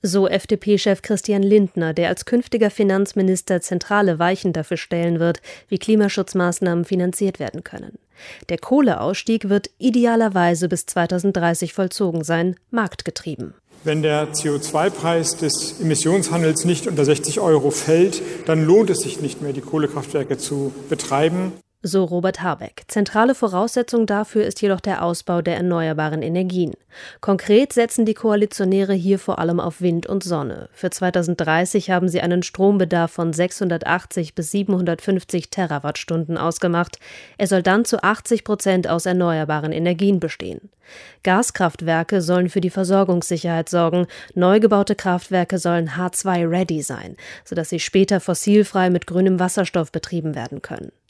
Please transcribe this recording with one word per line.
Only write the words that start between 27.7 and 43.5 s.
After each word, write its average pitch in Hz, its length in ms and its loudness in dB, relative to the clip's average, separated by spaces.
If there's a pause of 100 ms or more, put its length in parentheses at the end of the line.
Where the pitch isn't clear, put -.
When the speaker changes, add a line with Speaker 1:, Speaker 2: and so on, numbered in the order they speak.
Speaker 1:
setzen 233 320 2
die 214 80 0
Koalitionäre 202 800 2
hier 190 260 2
vor - 180 -4
allem 170 220 0
auf 170 220 -6
Wind 170 260 0
und 190 160 -4
Sonne. 147 480 -6
Für 180 200 -6
zweitausenddreißig 175 1000 0
haben 180 160 2
sie 175 140 0
einen 180 200 0
Strombedarf 180 680 2
von 165 220 -2
sechshundertachtzig 170 1000 -2
bis 160 180 -6
siebenhundertfünfzig 180 960 -2
Terawattstunden 156 880 -4
ausgemacht. 170 600 -2 (380)
Er 202 100 0
soll 185 160 2
dann 196 200 4
zu - 180 -2
achtzig 214 440 0
Prozent 190 420 0
aus 165 180 -2
erneuerbaren 156 680 0
Energien 175 480 2
bestehen. - 480 -8 (540)
Gaskraftwerke 175 960 0
sollen 180 260 2
für 175 140 -2
die 180 80 0
Versorgungssicherheit 175 960 0